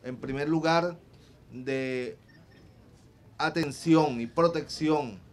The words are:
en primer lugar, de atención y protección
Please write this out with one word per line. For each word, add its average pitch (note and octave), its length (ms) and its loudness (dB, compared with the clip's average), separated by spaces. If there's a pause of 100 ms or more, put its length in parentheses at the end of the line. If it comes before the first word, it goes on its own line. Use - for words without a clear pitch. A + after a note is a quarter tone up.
en B2 140 -10
primer C3+ 320 -4
lugar, E3 500 2 (540)
de B2+ 680 -6 (1200)
atención D#3 800 2
y A#2 60 -4
protección D#3 920 0 (120)